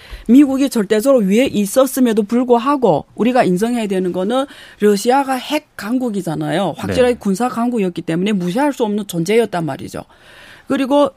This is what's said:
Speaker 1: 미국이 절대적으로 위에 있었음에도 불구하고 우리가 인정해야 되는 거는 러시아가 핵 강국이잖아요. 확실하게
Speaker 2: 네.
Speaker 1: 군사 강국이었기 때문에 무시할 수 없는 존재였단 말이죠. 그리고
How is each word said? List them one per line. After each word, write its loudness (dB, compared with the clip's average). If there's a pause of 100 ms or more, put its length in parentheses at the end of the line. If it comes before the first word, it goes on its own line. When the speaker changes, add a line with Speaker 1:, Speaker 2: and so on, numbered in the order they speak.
(260)
Speaker 1:
미국이 4
절대적으로 2
위에 4
있었음에도 0
불구하고 0 (100)
우리가 2
인정해야 0
되는 -2
거는 -2 (340)
러시아가 2
핵 -6
강국이잖아요. -4
확실하게 0
Speaker 2:
네. -8
Speaker 1:
군사 -2
강국이었기 -4
때문에 -2
무시할 -2
수 -4
없는 -4
존재였단 0
말이죠. -10 (640)
그리고 0